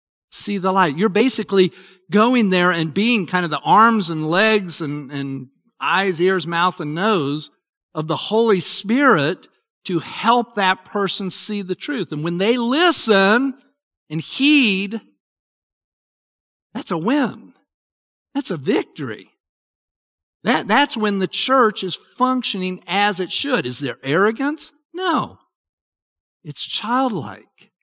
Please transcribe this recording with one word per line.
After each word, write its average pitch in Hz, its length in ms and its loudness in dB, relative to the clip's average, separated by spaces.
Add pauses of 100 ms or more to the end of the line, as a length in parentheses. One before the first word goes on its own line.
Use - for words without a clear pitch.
(320)
see - 260 -2
the 190 160 0
light. 170 240 2
You're 208 100 2
basically 196 640 2 (400)
going 220 380 4
there 180 220 4
and 160 220 -2
being 214 320 2
kind 180 200 -2
of 156 60 -6
the 143 80 -4
arms 202 500 4
and 156 180 -4
legs 190 540 0
and, 147 300 -8
and 135 360 -8 (320)
eyes, 175 400 0
ears, 185 260 2
mouth, 170 360 -2
and 147 120 -6
nose 156 580 -2 (420)
of 156 140 -6
the 160 80 -2
Holy 214 440 2
Spirit 196 880 2 (380)
to 175 140 -2
help 233 560 0
that 190 300 0
person 196 460 -4
see 208 300 -2
the 180 140 -6
truth. 262 360 -6
And 151 120 -6
when 170 140 -4
they 220 200 2
listen 247 1000 4 (520)
and 156 120 -6
heed, 226 800 2 (1700)
that's 254 180 -8
a 175 60 -2
win. 214 560 -2 (840)
That's 277 160 -4
a 170 60 -4
victory. 139 760 -4 (1120)
That, 247 240 0
that's 247 280 2
when 208 220 -2
the 185 100 -2
church 240 560 0
is 180 120 -6
functioning 214 920 -4
as 202 320 0
it 175 120 -6
should. 240 340 -2
Is 123 140 -4
there 131 240 -4
arrogance? 220 680 -2 (220)
No. 330 460 -4 (1040)
It's 151 200 -12
childlike. 208 1080 -6 (120)